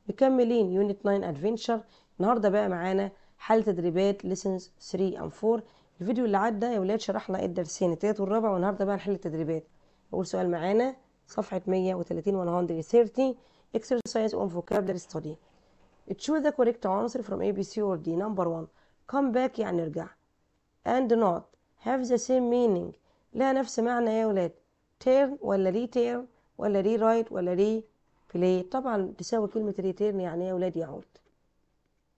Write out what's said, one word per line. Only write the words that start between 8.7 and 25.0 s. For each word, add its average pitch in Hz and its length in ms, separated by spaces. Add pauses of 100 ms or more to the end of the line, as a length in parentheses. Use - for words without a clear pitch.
بقى 196 120
نحل 190 160
التدريبات. 160 520 (500)
أول 185 120
سؤال 185 240
معانا 208 460 (320)
صفحة 196 380
مية 185 280
وتلاتين، 175 500
one 175 40
hundred 170 360
thirty، 240 500 (440)
exercise 226 540
on 190 160
vocabulary 185 640
study. 156 220 (880)
Choose 302 180
the 294 100
correct 240 320
answer 220 380
from 202 180
A, 190 160
B, 196 60
C - 180
or 196 160
D. 160 120 (160)
Number 196 220
one، 165 200 (460)
come 269 200
back 254 260
يعني 185 240
ارجع. 160 240 (800)
And 247 260
not 202 300 (440)
have 254 220
the 247 100
same 247 320
meaning، 202 460 (380)
لها 262 180
نفس 262 280
معنى 240 300
يا 220 160
ولاد. 190 260 (520)